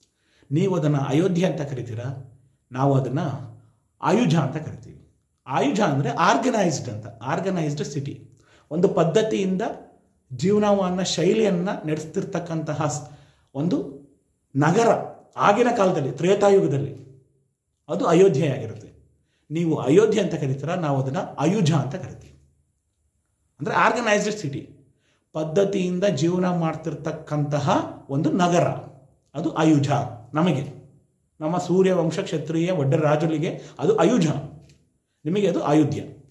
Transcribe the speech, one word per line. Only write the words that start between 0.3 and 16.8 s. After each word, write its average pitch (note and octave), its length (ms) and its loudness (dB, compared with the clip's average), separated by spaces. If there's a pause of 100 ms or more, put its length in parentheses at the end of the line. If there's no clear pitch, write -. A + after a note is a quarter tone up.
ನೀವು F#3 220 0
ಅದನ್ನ D3+ 220 0
ಅಯೋಧ್ಯೆ E3+ 480 2
ಅಂತ C#3+ 160 -2
ಕರಿತೀರಾ, A#2+ 800 -10 (320)
ನಾವು C3+ 220 2
ಅದನ್ನ C3 260 0 (800)
ಆಯುಧ E3+ 380 2
ಅಂತ C3 180 -2
ಕರಿತೀವಿ. - 560 -14 (340)
ಆಯುಧ G3 320 0
ಅಂದ್ರೆ E3 300 0
organized G3+ 800 0
ಅಂತ, - 180 -10
organized D#3 760 -4
city. - 460 -10 (420)
ಒಂದು F3 160 2
ಪದ್ಧತಿಯಿಂದ F#3+ 760 0 (720)
ಜೀವನವನ್ನ, G3 680 2
ಶೈಲಿಯನ್ನ F#3 680 2 (160)
ನಡೆಸ್ತಿರ್ತಕ್ಕಂತಹ D#3 1000 -4
ಸ್-, - 300 -8 (360)
ಒಂದು F3+ 460 -2 (560)
ನಗರ E3+ 320 4 (500)
ಆಗಿನ G#3 300 4 (100)
ಕಾಲದಲ್ಲಿ, E3 340 0
ತ್ರೇತಾಯುಗದಲ್ಲಿ F3+ 1120 0 (640)